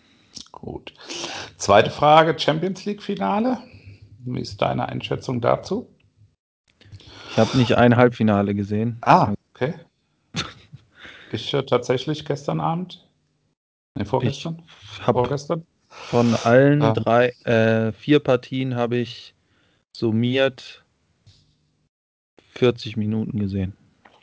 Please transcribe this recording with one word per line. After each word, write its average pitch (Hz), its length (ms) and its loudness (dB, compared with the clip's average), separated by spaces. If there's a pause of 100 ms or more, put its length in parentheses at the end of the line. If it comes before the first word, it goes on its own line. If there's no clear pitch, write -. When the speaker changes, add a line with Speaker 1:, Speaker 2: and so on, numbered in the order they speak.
(520)
Speaker 1:
Gut. - 420 -16 (640)
Zweite 110 320 6
Frage: 156 500 6
Champions 165 460 -2
League 208 180 -6
Finale. 202 540 -2 (680)
Wie 123 160 -6
ist - 200 -8
deine 127 280 -6
Einschätzung 127 520 -8
dazu? 139 480 -4 (1400)
Speaker 2:
Ich - 60 -6
hab 113 180 2
nicht 123 220 2
ein 120 200 6
Halbfinale 107 580 2
gesehen. 107 460 -4
Speaker 1:
Ah, 131 320 4 (200)
okay. 147 200 -4 (600)
<laughs> - 100 -8 (880)
Ich, - 220 -8
äh, 139 100 0
tatsächlich 131 640 -2
gestern 147 360 -4
Abend. 170 460 -6 (880)
Nee, 107 80 -4
vorgestern? 131 580 -4 (300)
Speaker 2:
Ich - 120 -16
hab 120 100 2
Speaker 1:
Vorgestern? 143 500 -4 (220)
Speaker 2:
von 120 460 0 (100)
allen 139 380 6
Speaker 1:
Ja. 110 120 2
Speaker 2:
drei, 117 360 2 (160)
äh, 113 460 2
vier 147 280 2
Partien 131 560 -2
habe 120 220 -2
ich 117 360 -8 (640)
summiert 123 880 -2 (1700)
vierzig 117 440 0
Minuten 107 420 -4
gesehen. 95 340 -4 (500)